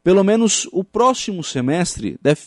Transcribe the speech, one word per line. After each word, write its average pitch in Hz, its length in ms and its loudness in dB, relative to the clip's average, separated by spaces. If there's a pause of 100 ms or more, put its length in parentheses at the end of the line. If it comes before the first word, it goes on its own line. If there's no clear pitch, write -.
pelo 190 200 4
menos 220 480 2
o 185 120 -4
próximo 220 600 -2
semestre 131 760 -4
deve, 147 280 0